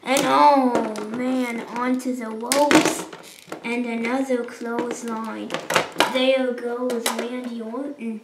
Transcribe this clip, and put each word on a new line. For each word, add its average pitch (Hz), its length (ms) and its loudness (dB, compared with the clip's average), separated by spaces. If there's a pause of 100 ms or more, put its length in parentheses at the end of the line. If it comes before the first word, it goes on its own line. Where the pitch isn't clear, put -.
And, 254 180 2
oh, 254 840 4
man, 247 540 -2 (160)
onto 254 380 0
the 233 140 -8
ropes. 277 760 2 (600)
And 240 200 -2
another 240 600 -2
clothesline. 226 1040 -6 (640)
There 262 400 4
goes 240 520 -2 (140)
Randy 240 440 -6
Orton. 233 600 -8